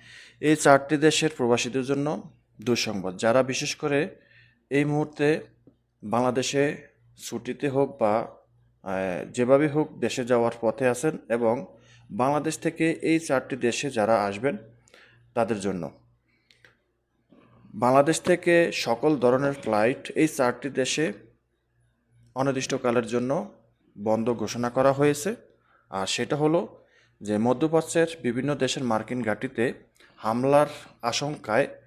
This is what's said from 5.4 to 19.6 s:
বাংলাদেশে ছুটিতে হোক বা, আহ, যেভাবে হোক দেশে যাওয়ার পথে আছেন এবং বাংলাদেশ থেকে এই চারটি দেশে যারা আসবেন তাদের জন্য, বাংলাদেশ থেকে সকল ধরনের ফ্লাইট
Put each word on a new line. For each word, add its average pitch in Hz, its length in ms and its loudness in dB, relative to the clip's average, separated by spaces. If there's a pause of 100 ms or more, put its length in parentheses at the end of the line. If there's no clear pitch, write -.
বাংলাদেশে 127 760 0 (400)
ছুটিতে 120 520 -8
হোক 139 300 0
বা, 110 280 2 (560)
আহ, 95 480 -6
যেভাবে 135 360 4
হোক 147 320 -4
দেশে 120 260 -4
যাওয়ার 117 260 2 (100)
পথে 113 260 0
আছেন 127 300 -2 (120)
এবং 120 360 0 (460)
বাংলাদেশ 143 480 -2
থেকে 160 320 -2
এই 160 280 0
চারটি 143 360 -2
দেশে 123 340 -2
যারা 110 360 2
আসবেন 113 320 -4 (760)
তাদের 113 260 0
জন্য, 92 320 -6 (1800)
বাংলাদেশ 135 480 4
থেকে 170 500 4
সকল 135 460 0
ধরনের 131 360 2
ফ্লাইট 110 640 0